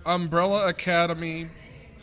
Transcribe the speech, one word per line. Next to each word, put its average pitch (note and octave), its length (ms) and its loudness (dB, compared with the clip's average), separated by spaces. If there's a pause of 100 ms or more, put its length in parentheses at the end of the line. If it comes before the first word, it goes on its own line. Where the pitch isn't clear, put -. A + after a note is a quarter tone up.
Umbrella F3+ 600 2
Academy, E3+ 800 0 (560)